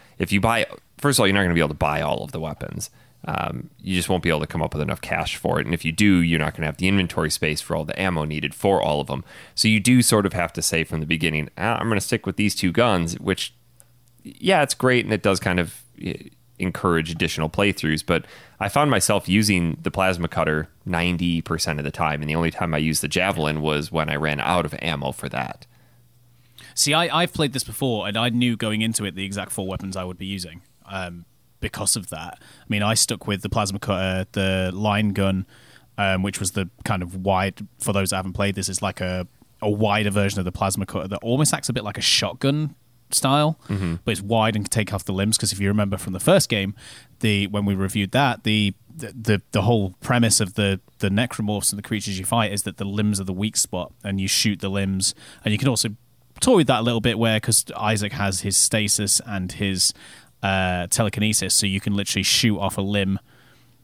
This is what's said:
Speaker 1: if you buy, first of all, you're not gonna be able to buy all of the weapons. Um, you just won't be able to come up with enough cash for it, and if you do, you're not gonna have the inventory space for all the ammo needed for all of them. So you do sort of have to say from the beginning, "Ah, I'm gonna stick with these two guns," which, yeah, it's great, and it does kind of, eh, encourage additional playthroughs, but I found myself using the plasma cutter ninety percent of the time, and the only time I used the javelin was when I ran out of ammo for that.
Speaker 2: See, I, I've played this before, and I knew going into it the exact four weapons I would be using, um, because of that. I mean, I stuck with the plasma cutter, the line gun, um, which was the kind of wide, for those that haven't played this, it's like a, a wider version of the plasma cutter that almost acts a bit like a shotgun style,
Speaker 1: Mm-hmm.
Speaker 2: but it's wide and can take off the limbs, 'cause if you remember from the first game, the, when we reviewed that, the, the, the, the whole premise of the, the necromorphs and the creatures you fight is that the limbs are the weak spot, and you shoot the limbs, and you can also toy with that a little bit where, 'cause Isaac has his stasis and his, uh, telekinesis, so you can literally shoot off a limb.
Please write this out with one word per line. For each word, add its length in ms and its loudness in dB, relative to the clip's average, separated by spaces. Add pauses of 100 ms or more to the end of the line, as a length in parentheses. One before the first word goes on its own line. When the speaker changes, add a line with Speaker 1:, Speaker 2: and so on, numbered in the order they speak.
(180)
Speaker 1:
if 140 -2
you 80 4
buy, 240 2 (320)
first 220 2
of 20 4
all, 60 6
you're 80 4
not 80 4
gonna 120 2
be 60 4
able 80 4
to 60 -6
buy 260 0
all 240 -2
of 80 -12
the 80 -8
weapons. 480 -8 (400)
Um, 420 -6 (120)
you 140 -2
just 120 0
won't 140 0
be 60 0
able 120 2
to 60 -2
come 160 -4
up 100 -4
with 100 -4
enough 180 -4
cash 360 -4
for 220 0
it, 80 -2
and 80 -2
if 100 -4
you 80 -2
do, 280 6
you're 180 2
not 160 -2
gonna 120 -4
have 100 -4
the 120 0
inventory 420 0
space 300 -2
for 160 -6
all 80 -2
the 160 -6
ammo 240 0
needed 300 -4
for 260 2
all 200 2
of 80 -6
them. 160 -6 (300)
So 140 0
you 120 4
do 220 6
sort 240 4
of 60 -2
have 220 -2
to 80 -6
say 220 0
from 160 -6
the 60 -4
beginning, 520 0
"Ah, 180 0
I'm 120 -2
gonna 120 0
stick 260 -2
with 100 -4
these 180 2
two 180 0
guns," 460 2
which, 340 -2 (720)
yeah, 380 2
it's 120 0
great, 300 4
and 80 -4
it 100 0
does 180 2
kind 200 0
of, 220 -4 (200)
eh, 120 -6 (440)
encourage 520 0
additional 400 -2
playthroughs, 560 0
but 180 0 (360)
I 100 0
found 200 4
myself 380 2
using 540 4
the 80 -4
plasma 380 0
cutter 400 0 (180)
ninety 560 0
percent 380 -2
of 40 -6
the 60 -4
time, 320 -2
and 80 -2
the 60 0
only 160 2
time 220 -4
I 40 0
used 240 0
the 60 -4
javelin 520 0
was 300 -2
when 180 -2
I 80 -2
ran 240 -2
out 240 0
of 160 -8
ammo 320 -4
for 180 -12
that. 360 -8 (1080)
Speaker 2:
See, 200 2
I, 280 2
I've 100 -2
played 200 0
this 120 -4
before, 420 -2
and 100 -4
I 120 2
knew 280 2
going 260 -2
into 220 0
it 100 -4
the 100 -8
exact 280 -6
four 140 -4
weapons 300 -6
I 80 -6
would 140 -10
be 80 -10
using, 360 -10 (240)
um, 380 -10 (360)
because 360 -2
of 140 -8
that. 300 -12
I 280 -20
mean, 140 0
I 120 2
stuck 320 -2
with 160 -2
the 60 -6
plasma 300 -2
cutter, 540 0
the 420 0
line 360 2
gun, 360 0 (520)
um, 240 2
which 160 -2
was 140 -4
the 160 -2 (160)
kind 180 0
of 140 -8
wide, 500 0 (120)
for 140 -2
those 180 0
that 60 -2
haven't 180 -4
played 200 0
this, 140 -4
it's 140 -6
like 180 -4
a, 260 -4 (360)
a 80 0
wider 400 2
version 280 2
of 60 0
the 80 -4
plasma 340 0
cutter 220 -6
that 140 -6
almost 320 2
acts 140 -4
a 40 0
bit 120 -4
like 140 -8
a 40 -6
shotgun 720 0 (360)
style, 480 2 (100)
Speaker 1:
Mm-hmm. 260 0 (100)
Speaker 2:
but 80 -2
it's 80 -4
wide 360 2
and 100 -2
can 40 -12
take 220 0
off 120 -4
the 80 -4
limbs, 260 2
'cause 140 -2
if 80 -8
you 80 2
remember 280 2
from 160 -8
the 80 -6
first 300 4
game, 240 0 (460)
the, 260 4
when 180 0
we 100 2
reviewed 360 0
that, 340 2
the, 300 4 (200)
the, 240 -12
the, 240 2 (100)
the 100 4
whole 380 2
premise 400 4
of 140 -2
the, 260 2 (180)
the 100 0
necromorphs 640 0
and 80 -4
the 40 -8
creatures 360 -4
you 80 -6
fight 260 2
is 120 -4
that 120 -8
the 80 -6
limbs 340 0
are 60 -6
the 80 -4
weak 240 -2
spot, 360 -4 (120)
and 160 -2
you 80 0
shoot 320 0
the 80 -4
limbs, 460 0 (300)
and 80 2
you 60 2
can 100 0
also 220 0 (500)
toy 160 6
with 100 6
that 140 4
a 20 0
little 180 2
bit 180 2
where, 220 4
'cause 240 2 (120)
Isaac 360 0
has 280 -2
his 180 -2
stasis 640 2
and 280 -6
his, 420 0 (480)
uh, 460 0
telekinesis, 680 0
so 100 2
you 160 0
can 140 -2
literally 300 -2
shoot 340 2
off 180 -2
a 60 -2
limb. 360 0 (640)